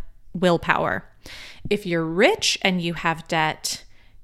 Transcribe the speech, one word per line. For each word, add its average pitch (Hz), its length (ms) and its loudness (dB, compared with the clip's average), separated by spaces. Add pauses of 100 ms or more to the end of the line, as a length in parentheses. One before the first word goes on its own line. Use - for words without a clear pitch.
(340)
willpower. 170 720 2 (640)
If 208 160 0
you're 170 200 0
rich 208 560 2
and 185 200 2
you 170 120 -2
have 165 340 -2
debt, - 560 0 (400)